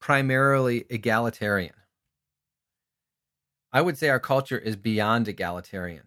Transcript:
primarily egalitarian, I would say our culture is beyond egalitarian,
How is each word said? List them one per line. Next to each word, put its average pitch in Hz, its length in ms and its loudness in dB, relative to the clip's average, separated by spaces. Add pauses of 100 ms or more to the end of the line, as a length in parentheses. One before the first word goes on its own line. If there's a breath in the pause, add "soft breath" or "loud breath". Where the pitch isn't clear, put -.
primarily 135 880 2
egalitarian, 110 840 0 (2000)
I 131 80 4
would 165 180 0
say 156 100 2
our 127 120 4
culture 135 380 -2
is 110 180 -4
beyond 107 520 0
egalitarian, 87 800 -8